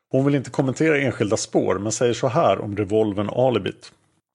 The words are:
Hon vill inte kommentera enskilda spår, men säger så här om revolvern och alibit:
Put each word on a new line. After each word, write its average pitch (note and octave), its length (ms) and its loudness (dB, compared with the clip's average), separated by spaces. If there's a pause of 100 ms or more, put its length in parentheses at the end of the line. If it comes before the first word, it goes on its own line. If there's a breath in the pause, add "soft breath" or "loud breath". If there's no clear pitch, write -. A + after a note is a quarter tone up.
Hon C3+ 160 2
vill C#3+ 100 2
inte B2+ 140 -4
kommentera D3 480 0
enskilda A2+ 400 0
spår, G2+ 420 0
men G#2 120 -4
säger A#2+ 220 0
så C3+ 140 -2
här B2 320 2
om G2+ 180 -6
revolvern G#2 520 0
och B2 140 0
alibit: G#2+ 480 -2 (440)